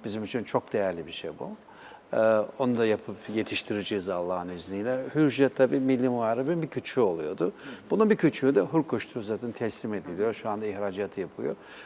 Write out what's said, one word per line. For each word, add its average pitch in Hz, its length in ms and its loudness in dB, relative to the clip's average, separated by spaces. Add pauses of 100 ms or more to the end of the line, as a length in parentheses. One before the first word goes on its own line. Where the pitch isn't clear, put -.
Bizim 107 180 -4
için 107 200 -4
çok - 300 -2
değerli 92 340 0
bir 85 40 -12
şey 82 280 -8
bu. - 100 -8 (640)
Ee, - 40 2 (420)
onu 123 180 2
da 117 80 4
yapıp 107 300 0 (180)
yetiştireceğiz 101 760 -2
Allah'ın 90 400 -2
izniyle. 98 540 -4 (120)
Hürjet 139 400 4
tabii 135 240 4
milli 131 300 4
muharebin 123 520 0
bir 156 60 -4
küçüğü - 340 -2
oluyordu. 85 520 0 (360)
Bunun 208 200 4
bir 208 60 6
küçüğü 139 400 4
de 98 60 8
Hurkuş'tu, 123 640 -2
zaten 107 280 -4
teslim 107 420 -4
ediliyor. 92 400 -2
Şu 113 160 -6
anda 107 160 -4
ihracatı 101 560 -4
yapılıyor. 98 340 -4 (300)